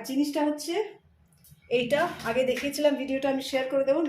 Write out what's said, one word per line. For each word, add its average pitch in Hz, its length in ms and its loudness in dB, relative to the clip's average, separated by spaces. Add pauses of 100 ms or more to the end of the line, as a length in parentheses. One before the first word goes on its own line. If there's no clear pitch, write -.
জিনিসটা 294 400 0
হচ্ছে 302 260 -4 (920)
এইটা, 269 400 2 (160)
আগে 233 260 0
দেখিয়েছিলাম 277 440 2
ভিডিওটা, 269 360 -2
আমি 269 120 -2
শেয়ার 262 300 -2
করে 269 160 2
দেবো। 294 200 4